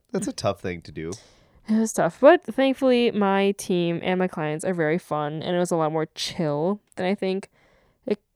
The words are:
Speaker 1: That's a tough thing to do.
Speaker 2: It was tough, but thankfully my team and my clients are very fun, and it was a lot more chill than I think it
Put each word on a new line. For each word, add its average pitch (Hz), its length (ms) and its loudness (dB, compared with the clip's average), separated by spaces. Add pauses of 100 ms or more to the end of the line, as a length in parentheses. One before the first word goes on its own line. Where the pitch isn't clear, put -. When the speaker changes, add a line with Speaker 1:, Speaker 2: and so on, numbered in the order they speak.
(120)
Speaker 1:
That's 196 160 -4
a 277 60 -6
tough - 280 -4
thing 87 220 -6
to - 100 -20
do. 80 180 -8 (560)
Speaker 2:
It 220 100 0
was 226 140 0
tough, - 300 -2
but 330 240 8
thankfully 254 680 2
my 196 460 2
team 170 440 0
and 185 160 -2
my 185 120 0
clients 156 340 -6
are 185 100 -2
very 165 240 0
fun, 151 460 -4
and 180 120 -2
it 175 40 2
was 180 120 0
a 180 40 0
lot 156 160 0
more 160 140 -2 (100)
chill 165 640 -2 (160)
than 185 100 -4
I 190 100 0
think 190 340 -4 (560)
it 220 160 -4 (140)